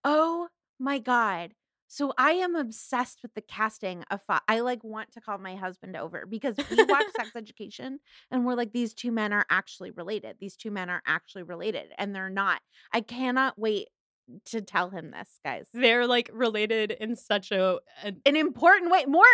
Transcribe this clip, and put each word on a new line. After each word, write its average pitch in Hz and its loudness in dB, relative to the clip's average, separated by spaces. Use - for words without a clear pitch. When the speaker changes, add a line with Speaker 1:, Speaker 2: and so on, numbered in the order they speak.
Speaker 1:
Oh 330 2
my 277 -2
God. 214 0
So 277 -4
I 269 4
am 359 0
obsessed 247 -4
with - -18
the 214 -10
casting 202 -6
of 196 -4
Fo-, 180 0
I, 226 2
like, 247 -2
want 220 -12
to 233 -20
call 202 -8
my 190 -12
husband 185 -10
over 170 -10
because 214 -6
we 427 6
watch 339 4
Speaker 2:
<laughs> - -20
Speaker 1:
Sex 220 -6
Education 233 -12
and 254 0
we're 247 0
like, 240 -2
"These 240 -2
two 240 -4
men 214 0
are 208 2
actually 185 -2
related. 190 -10
These 196 -12
two - -10
men 185 -6
are 180 -6
actually 175 -6
related," 175 -6
and 202 -4
they're 190 -8
not. 190 0
I 240 0
cannot 254 -2
wait 214 -2
to 226 -6
tell 180 -2
him 175 -10
this, - -16
guys. 127 -8
Speaker 2:
They're, 240 2
like, 240 0
related 220 -2
in 220 -6
such 208 -4
a, 185 2
a 202 -8
Speaker 1:
An 285 8
important 339 6
way, 359 6
more 311 8